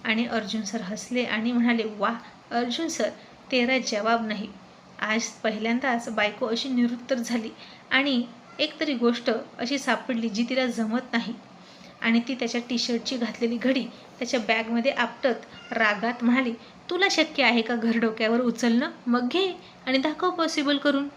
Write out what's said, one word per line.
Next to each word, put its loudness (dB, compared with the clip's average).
आणि 0
अर्जुन -4
सर -6
हसले -4
आणि -2
म्हणाले, 2
"वाह 0
अर्जुन -2
सर, -2
तेरा 2
जवाब 0
नाही. -4
आज 0
पहिल्यांदाच -2
बायको 0
अशी -2
निरुत्तर 2
झाली -2
आणि 2
एक -2
तरी 0
गोष्ट 2
अशी -2
सापडली 0
जी 0
तिला 2
जमत -2
नाही." -2
आणि 4
ती -4
त्याच्या -2
टी 0
शर्टची -2
घातलेली -2
घडी 2
त्याच्या 0
बॅगमध्ये 0
आपटत -2
रागात 0
म्हणाली, 4
"तुला 2
शक्य 2
आहे 6
का -2
घर 2
डोक्यावर 2
उचलणं? 2
मग 2
घे 0
आणि 2
दाखव 2
पॉसिबल 2
करून." 2